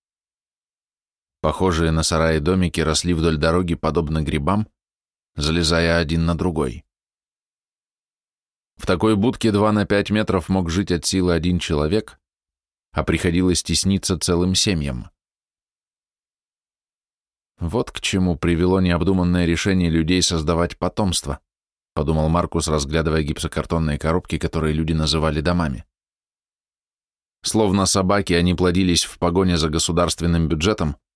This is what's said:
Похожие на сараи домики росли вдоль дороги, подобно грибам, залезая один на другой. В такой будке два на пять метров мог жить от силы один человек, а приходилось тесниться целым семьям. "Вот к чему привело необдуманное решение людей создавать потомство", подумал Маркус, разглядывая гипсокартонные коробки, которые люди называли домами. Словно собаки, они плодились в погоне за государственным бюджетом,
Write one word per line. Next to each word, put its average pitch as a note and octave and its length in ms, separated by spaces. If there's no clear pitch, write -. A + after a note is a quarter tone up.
Похожие E2 480
на D#2+ 140
сараи D#2+ 340
домики F2 420
росли D#2 320
вдоль D#2+ 240
дороги, E2 380
подобно D#2 480
грибам, D#2+ 440
залезая E2 640
один E2 280
на E2+ 100
другой. D#2 480
В - 100
такой G#2 300
будке A2+ 360
два G#2 200
на G#2 120
пять G2+ 260
метров G2 380
мог F#2+ 220
жить F#2 200
от E2+ 140
силы F2+ 300
один F2 240
человек, E2 600
а D2 120
приходилось F2 580
тесниться F#2 560
целым F2+ 360
семьям. C#2+ 560
"Вот F2 320
к - 100
чему F#2 360
привело F2 440
необдуманное F2+ 640
решение F2 460
людей E2 320
создавать E2 560
потомство", F2+ 600
подумал D#2 380
Маркус, E2 380
разглядывая D#2 540
гипсокартонные D#2 760
коробки, E2 400
которые D#2 340
люди D#2+ 220
называли D#2 480
домами. D#2+ 420
Словно G2+ 420
собаки, F#2+ 480
они F2 220
плодились F2+ 500
в - 140
погоне F2 400
за D#2 100
государственным E2 800
бюджетом, E2 480